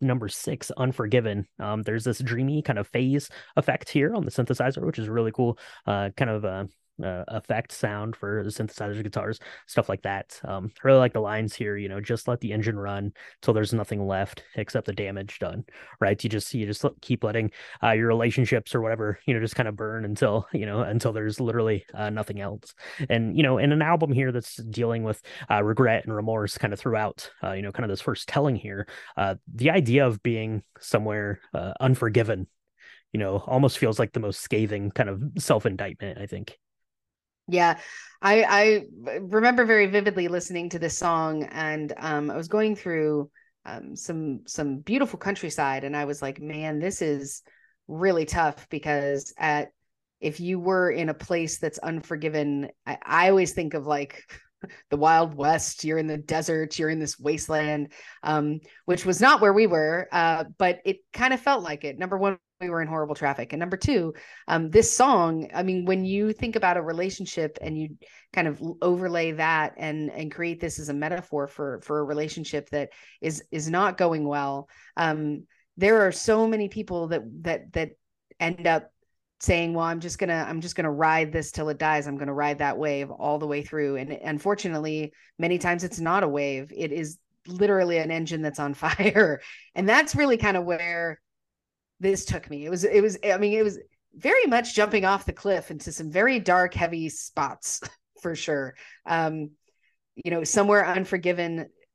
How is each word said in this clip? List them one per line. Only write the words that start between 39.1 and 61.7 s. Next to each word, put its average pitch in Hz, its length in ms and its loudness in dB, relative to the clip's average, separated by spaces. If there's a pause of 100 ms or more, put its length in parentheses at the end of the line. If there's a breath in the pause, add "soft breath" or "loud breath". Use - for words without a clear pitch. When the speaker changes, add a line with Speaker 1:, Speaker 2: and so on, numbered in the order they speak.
Speaker 2:
remember 220 460 4
very 214 200 8
vividly 190 420 2
listening 175 420 -4
to 170 100 -6
this 160 180 -2
song, 160 460 0
and, 156 540 -6
um, 147 340 -4
I - 40 -6
was 165 120 -6
going 214 280 2
through, 156 540 0 (360 soft breath)
um, - 300 -14
some, 156 520 -6
some 143 320 -6
beautiful 220 400 -2
countryside, 147 640 -4
and 143 120 -6
I 147 100 -2
was 143 180 -6
like, 139 180 -8
"Man, 151 380 -6
this 180 240 -4
is 143 400 -4 (440 soft breath)
really 165 380 2
tough," 156 440 0
because 143 680 -2
at, 147 320 0 (500)
if - 200 -4
you 180 200 -4
were 180 300 2
in 160 200 0
a 156 40 -2
place 160 460 -4
that's 156 180 -4
unforgiven, 151 920 -4 (160)
I, 135 200 -6
I 175 240 6
always 190 240 6
think 165 220 -4
of, 143 100 -6
like, 143 380 -4 (380 loud breath)
<laughs> - 280 -20
the 147 80 0
Wild 160 380 6
West. 147 480 0
You're 156 160 0
in 156 80 -2
the 151 100 -4
desert, 156 600 -2
you're 156 100 0
in 160 100 -2
this 147 200 -6
wasteland, 151 720 -2 (320 loud breath)
um, 151 360 0 (260 loud breath)
which 175 200 0
was 185 160 2
not 269 180 8
where 202 140 8
we 220 140 8
were, 165 440 2
uh, 165 340 2 (120)
but 180 260 2
it 190 140 0 (160)
kind 254 180 2
of 254 80 0
felt 254 220 2
like 151 220 -8